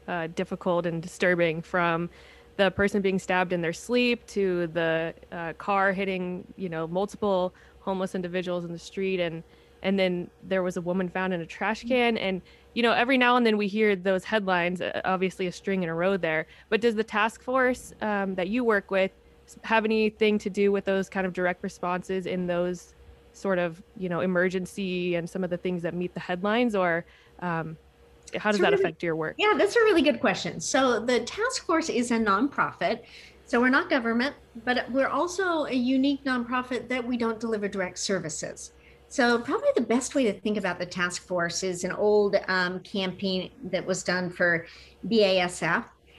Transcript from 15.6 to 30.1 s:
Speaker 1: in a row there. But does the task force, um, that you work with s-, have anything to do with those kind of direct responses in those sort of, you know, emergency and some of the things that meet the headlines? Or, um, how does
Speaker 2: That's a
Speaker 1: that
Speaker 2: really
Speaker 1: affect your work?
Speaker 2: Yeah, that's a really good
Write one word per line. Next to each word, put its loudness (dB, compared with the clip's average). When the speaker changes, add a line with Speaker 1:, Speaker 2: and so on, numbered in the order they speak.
Speaker 1:
in -4
a -4
row 0
there. -2
But 2
does 2
the 0
task -2
force, 0
um, -2
that -2
you 0
work 2
with 2
s-, -20
have 2
anything 2
to -4
do 2
with 0
those 0
kind -2
of -4
direct -2
responses -4
in -2
those -2
sort -2
of, -4
you -6
know, 0
emergency 0
and -2
some -6
of -2
the -4
things -2
that -2
meet -4
the -8
headlines? 0
Or, 2
um, -4
how 2
does 2
Speaker 2:
That's -
a 4
Speaker 1:
that 6
Speaker 2:
really 4
Speaker 1:
affect -2
your 0
work? -4
Speaker 2:
Yeah, 4
that's 2
a 6
really 6
good 4